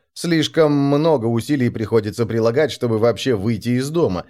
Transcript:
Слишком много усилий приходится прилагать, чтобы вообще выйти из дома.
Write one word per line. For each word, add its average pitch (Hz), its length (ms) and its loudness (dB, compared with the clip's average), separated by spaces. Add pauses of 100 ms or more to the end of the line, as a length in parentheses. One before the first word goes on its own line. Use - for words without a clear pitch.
(140)
Слишком 160 600 2
много 143 540 2
усилий 120 420 0
приходится 107 560 -2
прилагать, 113 480 0
чтобы 113 240 -2
вообще 117 380 -2
выйти 104 340 -2
из 127 200 -2
дома. 127 400 -2